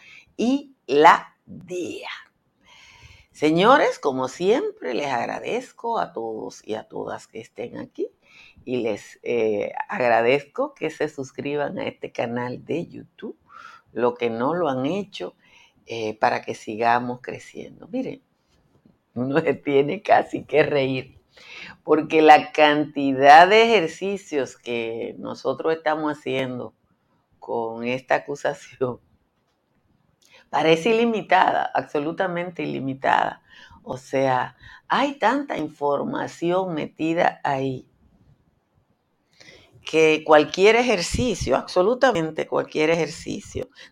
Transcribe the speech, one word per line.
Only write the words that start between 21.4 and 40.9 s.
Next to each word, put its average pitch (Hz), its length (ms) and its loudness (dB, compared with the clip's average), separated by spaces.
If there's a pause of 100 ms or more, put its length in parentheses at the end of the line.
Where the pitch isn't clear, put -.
porque 156 380 2
la 151 280 8
cantidad 147 960 6
de 220 180 6
ejercicios 185 920 -2
que 113 640 -8
nosotros 127 580 -4
estamos 151 420 -4
haciendo 127 560 -6 (640)
con 117 460 -8
esta 131 320 -2
acusación 139 800 -6 (1500)
parece 165 400 2
ilimitada, 214 840 2
absolutamente 170 920 -4
ilimitada. 135 800 -2 (420)
O - 120 -10
sea, 127 600 -2 (320)
hay 277 320 -2
tanta 277 360 -2
información 151 1200 -4
metida 160 720 -4
ahí 135 440 -4 (2000)
que 156 400 4
cualquier 156 500 6
ejercicio, 220 800 0